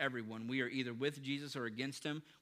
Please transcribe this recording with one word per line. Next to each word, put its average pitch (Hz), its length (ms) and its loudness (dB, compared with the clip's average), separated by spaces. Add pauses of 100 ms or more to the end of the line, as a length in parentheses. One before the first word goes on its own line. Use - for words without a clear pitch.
everyone. 117 480 0
We 131 140 4
are 120 60 4
either 123 240 0
with 139 300 0
Jesus 143 320 -2
or 123 120 0
against 127 360 -2
him. 151 220 -2 (180)